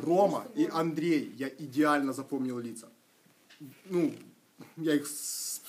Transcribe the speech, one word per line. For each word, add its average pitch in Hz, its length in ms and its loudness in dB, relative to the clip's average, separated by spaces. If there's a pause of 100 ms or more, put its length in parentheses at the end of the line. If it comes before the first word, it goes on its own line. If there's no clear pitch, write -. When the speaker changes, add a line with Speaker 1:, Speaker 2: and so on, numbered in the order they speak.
Speaker 1:
Рома 175 340 4
Speaker 2:
між 104 80 -8
собою? 156 200 0
Speaker 1:
и - 60 -6
Андрей, 160 640 0
я 135 100 -4
идеально 143 680 2
запомнил 131 440 -4
лица. 117 300 -10 (1000)
Ну, 170 220 2 (680)
я 156 160 2
их 147 140 2
с, - 600 -8